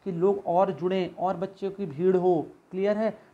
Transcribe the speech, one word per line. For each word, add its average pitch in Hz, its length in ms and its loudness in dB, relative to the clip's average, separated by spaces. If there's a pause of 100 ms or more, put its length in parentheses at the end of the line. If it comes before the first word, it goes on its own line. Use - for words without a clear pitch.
कि 196 80 -4
लोग 190 360 0
और 185 240 2
जुड़ें 175 440 -2
और 180 220 -2
बच्चों 190 340 -8
की 202 140 -8
भीड़ 180 320 2
हो। 175 300 2 (240)
क्लियर 202 260 0
है? 214 200 -2 (160)